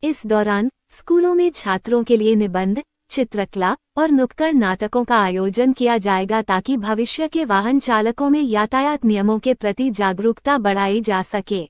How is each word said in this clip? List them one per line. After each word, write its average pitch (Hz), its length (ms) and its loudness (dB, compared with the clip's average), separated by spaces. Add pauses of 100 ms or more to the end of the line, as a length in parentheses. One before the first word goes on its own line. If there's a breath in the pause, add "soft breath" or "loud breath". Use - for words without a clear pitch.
इस 302 220 -2
दौरान 208 440 0 (200)
स्कूलों 349 460 2
में 349 200 2
छात्रों 220 480 -2
के 233 140 2
लिए 220 180 2
निबंध, 196 460 0 (280)
चित्रकला 202 640 -2 (220)
और 311 140 2
नुक्कड़ 294 420 0
नाटकों 214 500 0
का 233 180 2
आयोजन 196 520 0
किया 240 240 2
जाएगा 196 440 0
ताकि 208 360 -2
भविष्य 220 500 -4
के 320 180 -2
वाहन 277 340 2
चालकों 233 500 0
में 294 120 2
यातायात 262 640 0
नियमों 214 340 2
के 254 140 0
प्रति 240 360 -2
जागरूकता 208 680 -2
बढ़ाई 202 440 0
जा 202 200 -2
सके। 196 480 -6